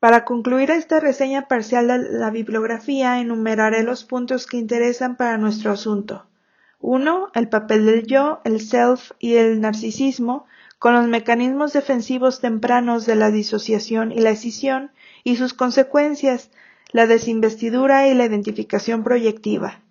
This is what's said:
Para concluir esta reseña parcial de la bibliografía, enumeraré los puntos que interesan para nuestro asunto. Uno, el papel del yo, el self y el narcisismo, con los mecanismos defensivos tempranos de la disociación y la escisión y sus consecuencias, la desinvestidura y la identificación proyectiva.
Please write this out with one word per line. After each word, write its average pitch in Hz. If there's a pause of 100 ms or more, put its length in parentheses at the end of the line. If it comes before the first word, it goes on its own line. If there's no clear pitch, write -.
Para 233
concluir 247
esta 320
reseña 269
parcial 240
de 247
la 220
bibliografía, 226
enumeraré 220
los 247
puntos 247
que 247
interesan 240
para 233
nuestro 214
asunto. 208 (540)
Uno, 302
el 233
papel 214
del 220
yo, 277
el 220
self 247
y 233
el 226
narcisismo, 233 (340)
con 240
los 240
mecanismos 247
defensivos 254
tempranos 240
de 226
la 214
disociación 214
y 233
la 220
escisión 262 (340)
y 247
sus 254
consecuencias, 269 (440)
la 233
desinvestidura 226
y 269
la 247
identificación 214
proyectiva. 220